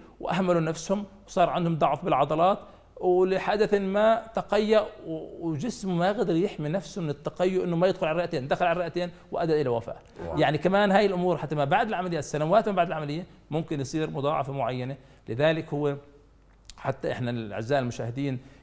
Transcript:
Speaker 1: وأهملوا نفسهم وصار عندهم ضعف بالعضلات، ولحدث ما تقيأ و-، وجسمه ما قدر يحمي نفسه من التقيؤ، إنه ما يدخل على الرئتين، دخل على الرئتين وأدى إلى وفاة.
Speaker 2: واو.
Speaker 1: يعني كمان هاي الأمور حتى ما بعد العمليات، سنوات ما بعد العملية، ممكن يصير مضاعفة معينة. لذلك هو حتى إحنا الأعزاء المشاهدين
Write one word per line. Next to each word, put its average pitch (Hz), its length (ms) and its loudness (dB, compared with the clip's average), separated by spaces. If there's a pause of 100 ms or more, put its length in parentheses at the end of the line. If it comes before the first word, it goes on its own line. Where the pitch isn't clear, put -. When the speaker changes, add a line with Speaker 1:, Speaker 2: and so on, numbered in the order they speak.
(200)
Speaker 1:
وأهملوا 175 400 2
نفسهم 165 440 -2 (220)
وصار 175 240 2
عندهم 165 280 0
ضعف 151 260 0
بالعضلات، 160 540 2 (380)
ولحدث 185 800 2
ما 202 480 2 (120)
تقيأ 214 460 4
و-، - 680 -6
وجسمه 185 460 -4
ما 170 180 2
قدر 196 240 0
يحمي 160 320 -2
نفسه 185 340 -4
من 151 80 -2
التقيؤ، 180 540 -2
إنه 175 120 0
ما 170 100 4
يدخل 185 200 0
على 156 100 0
الرئتين، 165 320 -2
دخل 180 180 0
على 170 100 2
الرئتين 175 340 -4 (220)
وأدى 160 280 2
إلى 131 80 0
وفاة. 117 280 -2 (300)
Speaker 2:
واو. 160 120 -4
Speaker 1:
يعني 147 200 4
كمان 196 340 4
هاي 208 140 6
الأمور 180 320 0
حتى 156 160 -6
ما 147 100 0
بعد 202 240 2
العمليات، 175 360 -4
سنوات 175 440 2
ما 202 60 -2
بعد 175 120 4
العملية، 156 400 -6 (240)
ممكن 151 300 -2
يصير 151 300 -2
مضاعفة 143 420 -2
معينة. 127 440 -4 (320)
لذلك 156 460 0
هو 143 220 0 (800)
حتى - 360 -4
إحنا 120 180 -4
الأعزاء 113 500 -2
المشاهدين 123 580 -4 (240)